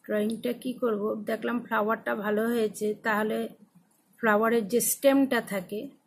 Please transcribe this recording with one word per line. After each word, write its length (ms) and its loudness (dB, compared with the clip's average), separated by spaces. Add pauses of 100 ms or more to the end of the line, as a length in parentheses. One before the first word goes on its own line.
ড্রয়িংটা 480 -2
কি 200 -8
করব, 500 -2
দেখলাম 420 -4
ফ্লাওয়ারটা 500 -2
ভালো 320 0
হয়েছে, 460 -2
তাহলে 560 -2 (680)
ফ্লাওয়ারের 500 4
যে 120 2
স্টেমটা 600 4
থাকে 480 -8 (180)